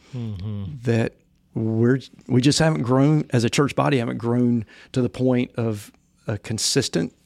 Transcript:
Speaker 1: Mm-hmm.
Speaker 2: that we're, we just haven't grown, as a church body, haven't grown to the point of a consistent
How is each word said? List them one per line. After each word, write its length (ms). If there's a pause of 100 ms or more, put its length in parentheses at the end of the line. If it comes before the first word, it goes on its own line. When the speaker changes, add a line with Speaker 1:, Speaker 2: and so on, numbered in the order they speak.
(160)
Speaker 1:
Mm-hmm. 480 (200)
Speaker 2:
that 300 (400)
we're, 460 (280)
we 140
just 180
haven't 240
grown, 480
as 140
a 40
church 260
body, 220
haven't 200
grown 480 (260)
to 100
the 80
point 460
of 360 (360)
a 100
consistent 760 (120)